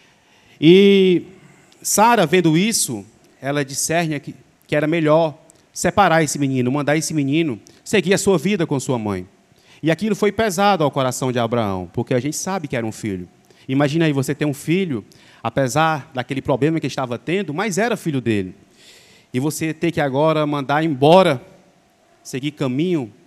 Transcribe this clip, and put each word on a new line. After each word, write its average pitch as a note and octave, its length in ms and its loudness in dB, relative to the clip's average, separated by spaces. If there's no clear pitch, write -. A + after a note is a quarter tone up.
E F#3 600 6
Sara, G#3+ 460 2
vendo E3 300 2
isso, E3+ 480 -2
ela C#3+ 240 -4
discerne D#3 560 -4
que, - 140 -14
que D#3 100 -2
era D3+ 100 0
melhor D#3 520 2
separar E3+ 500 2
esse D3+ 160 -2
menino, C3 320 0
mandar C#3+ 260 0
esse D#3+ 180 -4
menino C#3+ 440 -2
seguir G#3+ 300 0
a F#3 60 2
sua G3 180 2
vida E3+ 300 -2
com D3+ 120 -2
sua B2+ 200 -2
mãe. G2+ 280 -4
E D3+ 80 0
aquilo G3 240 -2
foi G#3 160 0
pesado G3+ 540 0
ao C#3 60 2
coração C3 420 -2
de A#2+ 60 -2
Abraão, G#2+ 540 -2
porque B2 220 -4
a B2+ 60 0
gente D3 160 -6
sabe F#3 320 -8
que - 80 -6
era A2+ 100 -4
um A2 60 -8
filho. F#2+ 360 -8
Imagina C#3+ 360 0
aí D#3 80 2
você C#3 220 -2
ter D3 100 -6
um D3 100 -4
filho, D#3 500 -4
apesar C#3 720 -2
daquele B2 260 -6
problema C#3+ 380 0
que D3+ 80 -4
estava B2 320 -6
tendo, E3 340 -4
mas F3+ 260 -4
era A3+ 180 0
filho C#3 240 -4
dele. G2+ 340 -2
E B2+ 60 0
você D#3 340 -4
ter E3+ 160 -2
que D#3+ 100 -4
agora D3+ 460 0
mandar D3 380 -2
embora, D#3 580 6
seguir C#3 300 -8
caminho, C#3+ 600 -4